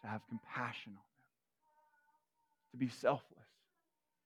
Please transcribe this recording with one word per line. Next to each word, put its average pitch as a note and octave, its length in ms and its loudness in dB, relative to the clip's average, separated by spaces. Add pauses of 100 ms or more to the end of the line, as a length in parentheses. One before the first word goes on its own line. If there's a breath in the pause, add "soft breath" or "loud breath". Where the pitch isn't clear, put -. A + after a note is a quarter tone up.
to A2 80 -10
have G#2+ 200 -2
compassion A#2 640 -6
on - 20 -14
them, G2 80 -18 (1700)
to B2+ 60 -10
be B2+ 100 6
selfless, - 580 2 (800)